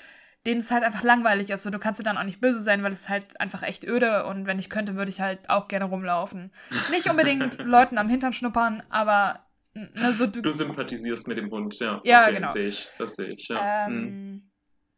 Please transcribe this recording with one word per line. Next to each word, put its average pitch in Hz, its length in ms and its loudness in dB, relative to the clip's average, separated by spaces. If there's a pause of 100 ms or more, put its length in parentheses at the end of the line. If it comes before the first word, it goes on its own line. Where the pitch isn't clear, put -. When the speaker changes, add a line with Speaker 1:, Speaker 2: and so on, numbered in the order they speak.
(460)
Speaker 1:
denen 240 140 0
es 220 100 -4
halt 240 140 2
einfach 214 180 -2
langweilig 226 480 4
ist. 196 140 -4
So, 208 60 -6
du 202 80 -6
kannst 214 200 -4
dir 214 60 -6
dann 214 120 0
auch 165 80 0
nicht 196 160 -8
böse 247 200 4
sein, 202 220 2
weil 196 100 0
es - 160 -10
halt 202 320 -4
einfach 190 240 -6
echt 185 200 -8
öde 226 420 2
und 196 200 -6
wenn 190 140 -2
ich 190 100 -8
könnte, 208 240 -4
würde 196 160 -4
ich 190 100 -8
halt 190 300 -4
auch 196 180 2
gerne 196 180 -2
rumlaufen. 185 680 -4 (380)
Nicht 339 200 2
unbedingt 285 480 2
Speaker 2:
<laughs> 262 60 -8
Speaker 1:
Leuten 240 340 8
am 214 100 0
Hintern 254 240 0
schnuppern, 226 560 -2
aber, 208 520 2 (340)
n-, 214 200 -14
ne, 240 180 2
so 226 160 2
du 226 140 -8
Speaker 2:
Du 156 100 0
sympathisierst 127 720 -6
mit 117 120 -6
dem 104 120 -6
Hund, 104 300 -6
ja. 107 240 -4
Speaker 1:
Ja, 240 200 8
Speaker 2:
Okay, 214 100 2
Speaker 1:
genau. 190 180 -4
Speaker 2:
sehe - 160 -2
ich, - 200 -8 (100)
das 113 180 -8
sehe 98 180 -8
ich, - 140 -14
ja. 208 400 -2
Speaker 1:
Ähm, 240 60 -6 (100)
Speaker 2:
Mhm. 196 460 -12 (480)